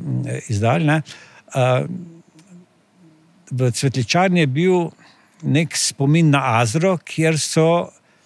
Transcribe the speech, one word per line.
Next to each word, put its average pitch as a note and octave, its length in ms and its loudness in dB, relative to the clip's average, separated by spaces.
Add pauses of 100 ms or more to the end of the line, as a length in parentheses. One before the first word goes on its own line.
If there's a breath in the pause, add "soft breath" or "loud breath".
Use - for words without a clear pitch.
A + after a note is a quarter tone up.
(460)
izdali, A2+ 400 0
ne. D3+ 160 2 (480 loud breath)
Eh, B2+ 380 0 (1600)
v B2+ 220 -2
Cvetličarni F3 680 0
je D3+ 80 2
bil E3+ 400 0 (540 soft breath)
nek D3 340 0
spomin D3+ 540 2
na C#3+ 100 4 (160)
Azro, D#3+ 400 2
kjer D#3+ 400 -2
so, E3 560 0 (340 soft breath)